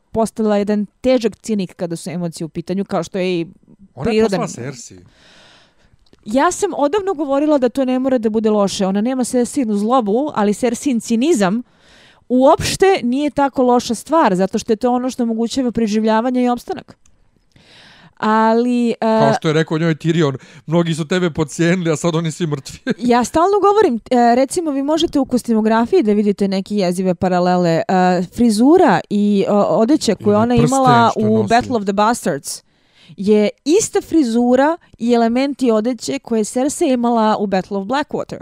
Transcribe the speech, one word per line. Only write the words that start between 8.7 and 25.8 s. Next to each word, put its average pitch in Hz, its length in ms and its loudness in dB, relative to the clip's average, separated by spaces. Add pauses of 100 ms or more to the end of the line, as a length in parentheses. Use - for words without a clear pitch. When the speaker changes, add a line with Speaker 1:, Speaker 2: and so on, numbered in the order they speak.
Speaker 1:
Ona 190 140 0
nema 254 240 -2
Cersinu 240 520 -2
zlobu, 233 580 0
ali 208 200 0
Cersin 240 460 -2
cinizam 233 640 0 (680)
uopšte 269 560 2 (160)
nije 269 280 -2
tako 277 340 0
loša 247 300 0
stvar, 277 400 0
zato 190 240 0
što 226 140 -2
je 214 40 -2
to 247 160 0
ono 247 180 -2
što 240 120 -4
omogućava 233 500 -4
preživljavanje 220 680 0
i 247 60 2
opstanak. 247 480 -8 (1200)
Ali, 233 760 2
e, - 100 -2
Speaker 2:
Kao 220 340 2
što - 140 -2
je 151 60 2
rekao 160 240 0
njoj 165 160 0
Tyrion, 156 420 0 (300)
„Mnogi 165 280 0
su 160 120 -4
tebe 180 240 0
podcijenili, 165 600 -2
a 147 60 0
sad 170 180 -2
oni 165 160 -2
svi 170 160 -6
mrtvi.” 147 320 -8 (160)
<laughs> - 100 -20
Speaker 1:
ja 240 200 2
stalno 370 360 0
govorim, 392 400 2 (100)
e, 240 240 4
recimo, 277 360 -2
vi 269 120 -4
možete 302 360 -2
u 269 60 0
kostimografiji 233 800 0